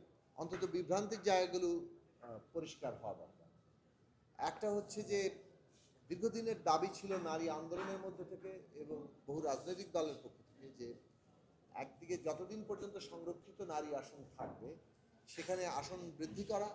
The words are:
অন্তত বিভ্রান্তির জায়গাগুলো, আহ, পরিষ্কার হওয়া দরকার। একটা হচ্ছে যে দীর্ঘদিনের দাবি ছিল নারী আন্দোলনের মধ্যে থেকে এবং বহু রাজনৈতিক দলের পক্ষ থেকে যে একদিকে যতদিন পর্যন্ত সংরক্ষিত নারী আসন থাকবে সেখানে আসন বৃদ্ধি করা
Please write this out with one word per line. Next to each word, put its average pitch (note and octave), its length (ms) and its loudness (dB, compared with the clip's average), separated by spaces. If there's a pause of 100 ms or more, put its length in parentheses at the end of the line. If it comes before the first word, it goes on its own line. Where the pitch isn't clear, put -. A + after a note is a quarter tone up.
(360)
অন্তত F3 300 0
বিভ্রান্তির F#3 580 2
জায়গাগুলো, F3+ 600 6 (360)
আহ, A#2 180 -8 (140)
পরিষ্কার D#3 420 -2
হওয়া G#2 180 -4
দরকার। F2+ 220 -12 (1000)
একটা E3 340 0
হচ্ছে G#3 320 0
যে G3 260 4 (800)
দীর্ঘদিনের A3 540 0
দাবি E3 300 8
ছিল F#3+ 240 -2
নারী E3 320 2
আন্দোলনের F3 480 -2
মধ্যে F#3 260 -6
থেকে F#3 360 -8 (140)
এবং D3+ 340 -6 (200)
বহু D3+ 140 0
রাজনৈতিক D#3+ 500 0
দলের D#3 320 4
পক্ষ A#2+ 140 -14
থেকে - 400 -18
যে A#2+ 160 -6 (800)
একদিকে E3 440 -4
যতদিন F#3 500 -2
পর্যন্ত G3+ 300 -4
সংরক্ষিত E3+ 640 -8
নারী D3+ 340 0
আসন C3+ 280 -6 (140)
থাকবে B2+ 380 -8 (520)
সেখানে F3+ 380 -2
আসন E3 520 -2
বৃদ্ধি D#3+ 260 -4
করা G#3 320 2